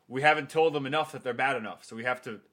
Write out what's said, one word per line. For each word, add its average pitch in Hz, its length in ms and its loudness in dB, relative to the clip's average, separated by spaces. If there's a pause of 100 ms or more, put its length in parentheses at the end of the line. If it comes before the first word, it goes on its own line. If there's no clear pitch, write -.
"We 131 140 -4
haven't 151 280 4
told 160 220 4
them 143 140 -2
enough 147 260 -2
that 131 100 -12
they're 123 120 -2
bad 139 220 0
enough, 104 280 -8
so - 120 -16
we 113 80 -10
have 123 180 -2
to 110 180 -10 (120)